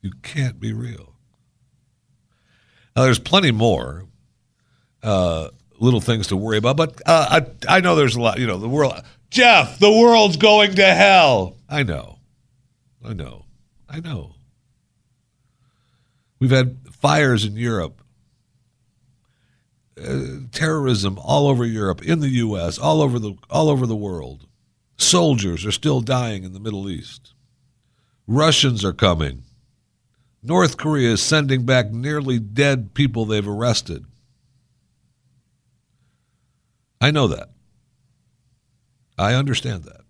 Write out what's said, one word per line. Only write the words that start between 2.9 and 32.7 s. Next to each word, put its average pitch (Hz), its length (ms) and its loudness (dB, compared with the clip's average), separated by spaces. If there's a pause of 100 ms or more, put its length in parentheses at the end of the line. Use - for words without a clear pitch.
Now, 127 80 2
there's 127 160 2
plenty 180 320 0
more, 90 540 -2 (1000)
uh, 90 460 -2 (280)
little 117 220 2
things 110 280 -2
to 98 80 -2
worry 107 220 -2
about, 123 180 0
but, 156 300 -2
uh, 160 340 4 (280)
I, 165 80 4
I 190 40 4
know 175 140 2
there's 135 220 2
a 123 40 -4
lot, 117 200 0
you 120 80 -2
know, 92 100 -4
the 107 100 -8
world, 135 320 -2 (300)
"Jeff, 233 480 4
the 208 140 6
world's 220 440 6
going 208 380 4
to 190 180 4
hell." 165 640 4 (120)
I 147 160 -4
know. 65 340 -10 (840)
I 113 80 -12
know. 64 320 -14 (440)
I 147 120 -14
know. 127 320 -12 (2000)
We've 127 100 2
had 131 280 0 (120)
fires 139 540 0
in 104 120 -8
Europe, 110 460 -6 (2000)
uh, 67 220 -8 (260)
terrorism 127 680 -4
all 143 280 0
over 127 180 0
Europe, 107 380 -4
in 165 180 -2
the 143 80 -2
U 113 300 -2
S, 85 200 -6
all 156 220 0
over 127 180 0
the, 107 160 -8 (140)
all 156 220 0
over 131 160 0
the 110 100 -4
world. 82 500 -10 (520)
Soldiers 110 680 0
are 104 80 -4
still 139 280 -2
dying 117 420 -4
in 92 100 -14
the 95 80 -16
Middle 101 300 -8
East. - 420 -14 (920)
Russians 131 580 2
are 95 80 -2
coming. 78 520 -2 (960)
North 160 340 0
Korea 139 360 0
is 101 100 0
sending 135 420 0
back 123 260 2
nearly 131 480 -4
dead 117 540 -2